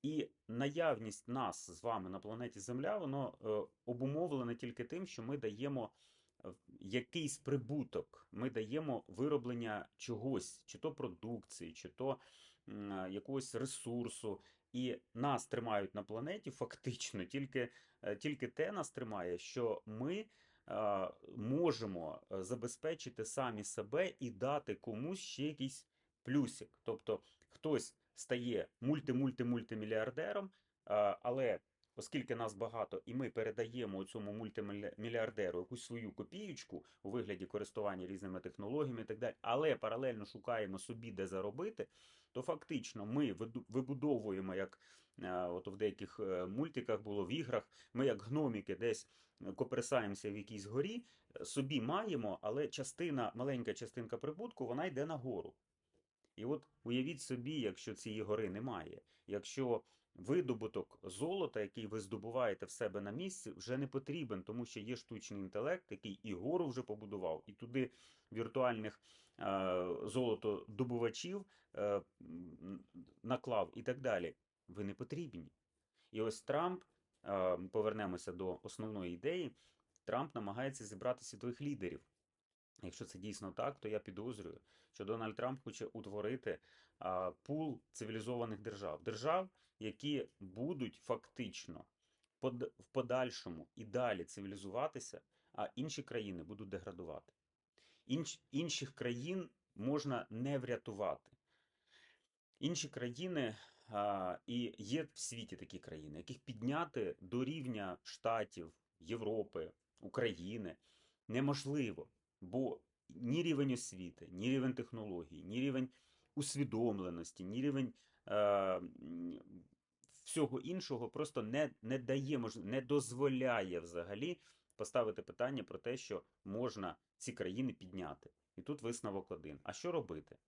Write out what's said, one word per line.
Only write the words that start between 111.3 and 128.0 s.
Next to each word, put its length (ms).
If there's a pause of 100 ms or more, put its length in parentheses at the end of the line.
бо 400 (280)
ні 340
рівень 300
освіти, 580
ні 200
рівень 240
технологій, 680
ні 180
рівень 280 (460)
усвідомленості, 1120
ні 180
рівень 320 (320)
е, 80 (420)
м, 640 (840)
всього 380
іншого 480
просто 340
не, 280 (120)
не 160
дає 400
мож-, 180
не 240
дозволяє 1000
взагалі 600 (360)
поставити 460
питання 420
про 140
те, 180
що 260 (220)
можна 520 (220)
ці 140
країни 400
підняти. 580 (260)